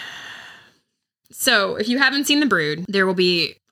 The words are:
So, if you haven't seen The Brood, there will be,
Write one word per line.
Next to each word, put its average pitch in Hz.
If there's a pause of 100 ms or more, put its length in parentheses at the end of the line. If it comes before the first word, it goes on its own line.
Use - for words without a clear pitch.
(1300)
So, 202
if 214
you 247
haven't 277
seen 294
The 302
Brood, 165
there 196
will 190
be, 180 (180)